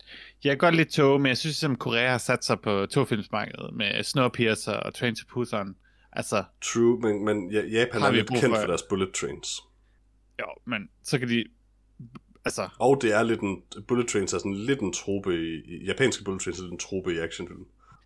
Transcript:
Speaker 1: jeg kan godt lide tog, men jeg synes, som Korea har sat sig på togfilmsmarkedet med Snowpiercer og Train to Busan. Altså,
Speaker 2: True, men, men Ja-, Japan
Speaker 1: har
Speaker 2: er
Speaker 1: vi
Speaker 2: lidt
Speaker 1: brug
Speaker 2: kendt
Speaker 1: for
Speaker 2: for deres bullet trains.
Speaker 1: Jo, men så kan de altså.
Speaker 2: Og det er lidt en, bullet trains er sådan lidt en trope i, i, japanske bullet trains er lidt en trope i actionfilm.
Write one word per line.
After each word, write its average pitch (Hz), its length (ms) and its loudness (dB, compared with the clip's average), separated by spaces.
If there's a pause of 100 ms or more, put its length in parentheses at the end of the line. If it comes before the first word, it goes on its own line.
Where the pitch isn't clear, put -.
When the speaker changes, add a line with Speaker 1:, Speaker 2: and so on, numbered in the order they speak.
(440)
Speaker 1:
jeg 139 60 2
kan 139 80 0
godt 170 180 6
lide 160 140 4
tog, 139 300 6
men 139 80 4
jeg 127 80 2
synes, 151 200 -4
som 139 200 0
Korea 120 340 2
har 123 80 2
sat 120 260 0
sig 113 160 2
på 98 260 0
togfilmsmarkedet - 880 -2
med 104 300 -2
Snowpiercer 117 680 0
og - 220 -4
Train 120 220 -2
to - 80 -14 (100)
Busan. 104 420 -4 (360)
Altså, 104 320 -2 (180)
Speaker 2:
True, 117 380 4
men, 104 240 0
men 104 280 0
Ja-, 107 140 0
Japan 110 340 0
Speaker 1:
har 143 80 4
Speaker 2:
er - 40 4
Speaker 1:
vi 123 40 4
Speaker 2:
lidt 110 120 2
Speaker 1:
brug 123 120 2
Speaker 2:
kendt 123 140 4
Speaker 1:
for 107 60 2
Speaker 2:
for 104 60 0
deres 85 160 0
bullet 95 320 -2
trains. - 480 -8 (800)
Speaker 1:
Jo, - 60 -8 (200)
men 110 220 -6 (140)
så - 160 -2
kan 123 100 -4
de 117 160 0 (1000)
altså. 95 240 -4 (100)
Speaker 2:
Og 135 240 6
det 113 100 4
er 107 100 4
lidt 113 180 0
en, 98 220 -4 (260)
bullet 120 200 2
trains 95 240 0
er 95 60 0
sådan 98 160 -4
lidt 123 260 -2
en 95 120 -2
trope 98 420 -4
i, 82 300 -4
i, 85 200 -14
japanske 104 400 0
bullet 95 180 -6
trains 87 160 -8
er 92 40 -10
lidt 90 100 -12
en 90 60 -12
trope 92 360 -4
i 82 40 -4
actionfilm. 85 480 -8 (400)